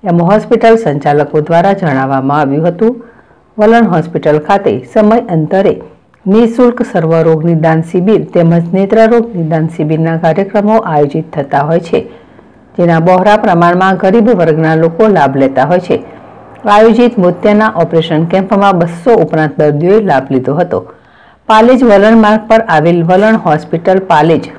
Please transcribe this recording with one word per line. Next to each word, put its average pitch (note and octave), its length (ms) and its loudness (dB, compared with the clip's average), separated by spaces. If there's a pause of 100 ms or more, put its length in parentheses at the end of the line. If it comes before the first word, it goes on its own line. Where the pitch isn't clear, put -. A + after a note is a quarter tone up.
એમ F3 140 -2
હોસ્પિટલ A3 580 2
સંચાલકો D3+ 640 -2
દ્વારા E3+ 320 0
જણાવવામાં C#3 640 -2
આવ્યું D3 280 -2
હતું. A3+ 360 -2 (540)
વલણ A3 300 4
હોસ્પિટલ D#3 520 -2
ખાતે F#3+ 440 -2 (100)
સમય A3 280 2
અંતરે F#3 600 -2 (460)
નિઃશુલ્ક A#3 560 2
સર્વરોગ D#3+ 600 0
નિદાન D#3+ 380 0
શિબિર F3+ 440 0
તેમજ E3+ 480 0
નેત્રરોગ A3 600 0
નિદાન D#3+ 320 -4
શિબિરના D#3+ 500 -4
કાર્યક્રમો G3 600 0
આયોજિત D#3 540 -2
થતા C#3+ 280 -4
હોય D#3+ 200 -2
છે, - 200 -4 (760)
જેના E3+ 220 0
બહોળા F#3 380 2
પ્રમાણમાં F#3 580 0
ગરીબ G3+ 340 2
વર્ગના D#3+ 460 0
લોકો E3 320 0
લાભ C#3+ 300 0
લેતા C3+ 260 0
હોય F3 160 0
છે. - 240 -6 (640)
આયોજિત A3 520 2
મોતિયાના G#3 580 0
ઓપરેશન E3 500 -2
કેમ્પમાં F#3+ 540 0
બસો E3+ 360 0
ઉપરાંત D#3 440 -2
દર્દીઓએ D#3 420 2
લાભ C3+ 300 -2
લીધો C3 220 -2
હતો. D#3+ 320 -4 (640)
પાલેજ A#3 360 4
વલણ G#3+ 340 4
માર્ગ G#3+ 300 2
પર A3+ 140 4
આવેલ E3+ 420 0
વલણ G3 320 2
હોસ્પિટલ E3+ 640 -2
પાલેજ D#3+ 600 0